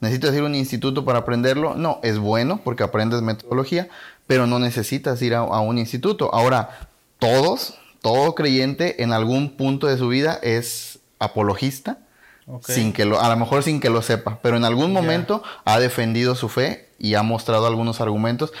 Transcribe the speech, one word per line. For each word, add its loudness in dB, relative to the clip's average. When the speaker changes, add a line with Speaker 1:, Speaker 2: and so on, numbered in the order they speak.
Speaker 1:
¿Necesitas 0
ir 0
a 0
un -2
instituto -2
para 2
aprenderlo? 0
No, -2
es 0
bueno 0
porque -2
aprendes 0
metodología, -2
pero 4
no 0
necesitas -2
ir 2
a, 2
a 0
un 0
instituto. -2
Ahora, 0
todos, 2
todo 4
creyente 0
en 0
algún 0
punto 0
de 2
su 0
vida 0
es -4
apologista, -2
Speaker 2:
Ok. -16
Speaker 1:
sin 0
que 0
lo, 2
a 4
lo 4
mejor 2
sin -2
que 2
lo 2
sepa, -2
pero 2
en 2
algún 2
Speaker 2:
Ya. 2
Speaker 1:
momento -2
ha 4
defendido 0
su -4
fe -4
y 0
ha 4
mostrado 2
algunos 0
argumentos, -2